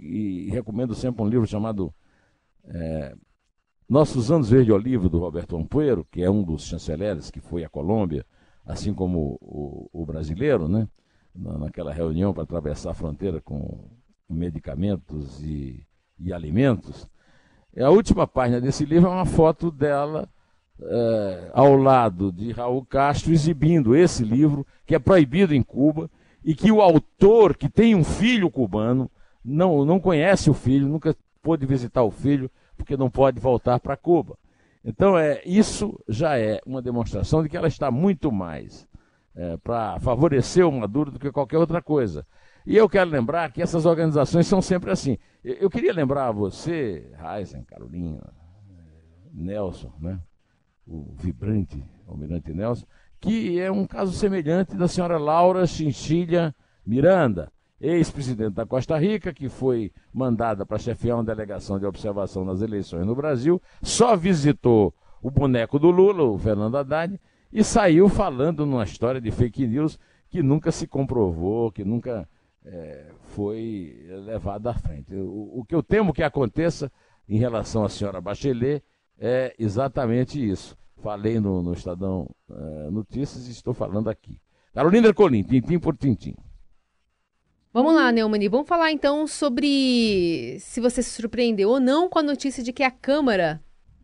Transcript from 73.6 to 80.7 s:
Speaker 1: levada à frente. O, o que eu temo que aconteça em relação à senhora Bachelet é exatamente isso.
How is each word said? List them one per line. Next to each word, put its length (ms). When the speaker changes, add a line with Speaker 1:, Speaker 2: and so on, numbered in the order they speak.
Speaker 1:
levada 460
à 20
frente. 420
O, 440
o 60
que 80
eu 100
temo 300
que 100
aconteça 680
em 100
relação 480
à 40
senhora 300
Bachelet 640
é 400
exatamente 880
isso. 340